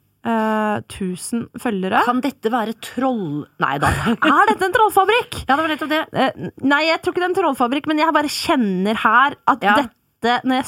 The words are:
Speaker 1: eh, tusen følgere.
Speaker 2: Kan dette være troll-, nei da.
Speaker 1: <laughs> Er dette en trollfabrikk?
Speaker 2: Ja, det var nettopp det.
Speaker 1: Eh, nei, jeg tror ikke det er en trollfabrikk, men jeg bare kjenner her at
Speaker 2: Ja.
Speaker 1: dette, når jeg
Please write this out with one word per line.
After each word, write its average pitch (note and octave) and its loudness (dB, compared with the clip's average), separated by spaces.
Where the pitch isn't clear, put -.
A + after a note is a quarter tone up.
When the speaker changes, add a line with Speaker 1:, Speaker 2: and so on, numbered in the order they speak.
Speaker 1:
eh, A3 0
tusen F#3 -6
følgere. F#3+ 0
Speaker 2:
Kan A#3+ 0
dette B3 -4
være A3+ -2
troll-, G#3 -4
nei C#3 -2
da. D3 0
Speaker 1:
<laughs> - 0
Er D#4+ 4
dette A4 0
en F#4 0
trollfabrikk? G#4+ 2
Speaker 2:
Ja, C4+ 4
det D#4+ -2
var D#4+ -2
nettopp D4+ -4
det. D#4 0
Speaker 1:
Eh, G#3+ -2
nei, C#4+ 2
jeg E4 0
tror F4+ -2
ikke F4 -2
det F4+ 0
er F#4 -2
en F4+ 0
trollfabrikk, C#4 0
men D4+ 0
jeg D#4 2
bare D4 0
kjenner G#3 0
her B3 2
at C#4 0
Speaker 2:
Ja. G3+ 4
Speaker 1:
dette, - -4
når B3+ 0
jeg - -6